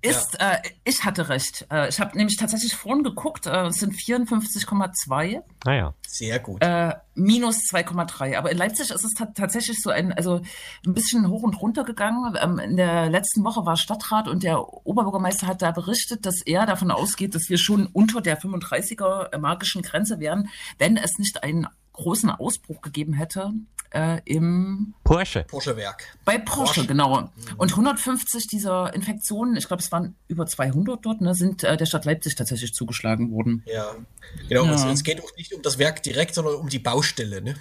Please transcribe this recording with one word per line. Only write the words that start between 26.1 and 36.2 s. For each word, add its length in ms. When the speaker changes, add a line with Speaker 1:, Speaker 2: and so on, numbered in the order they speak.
Speaker 1:
Bei 140
Porsche, 420
Speaker 2:
Porsche. 80
Speaker 1:
genau. 320
Speaker 2:
Mhm. 80
Speaker 1:
Und 200
hundertfünfzig 720
dieser 440
Infektionen, 640
ich 140
glaub, 100
es 140
waren 240
über 200
zweihundert 600
dort, 140
ne, 160
sind, 260
äh, 140
der 100
Stadt 180
Leipzig 300
tatsächlich 400
zugeschlagen 560
worden. 360
Speaker 2:
Ja, 280
genau. 160
Speaker 1:
Ja. 100
Speaker 2:
Es, 100
es 200
geht 180
auch 140
nicht 180
um 80
das 160
Werk 240
direkt, 320